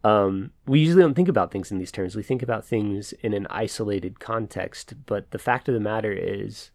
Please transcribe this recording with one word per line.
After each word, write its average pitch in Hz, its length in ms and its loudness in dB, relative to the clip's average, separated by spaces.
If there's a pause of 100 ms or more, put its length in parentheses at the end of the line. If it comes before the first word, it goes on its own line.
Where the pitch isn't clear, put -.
Um, 98 480 4 (140)
we 139 120 4
usually 170 240 8
don't 151 120 6
think 175 140 4
about 101 220 2
things 98 220 -8
in 95 60 -2
these 90 120 -6
terms. 95 240 -4
We 104 80 -6
think 127 220 -4
about 117 200 -4
things 104 480 -4 (120)
in 104 100 0
an 98 160 -4
isolated 101 720 -4
context, - 720 -8 (100)
but - 280 -6
the 104 80 -8
fact 120 260 0
of 127 80 0
the 113 60 0
matter 107 320 -2
is 101 640 -8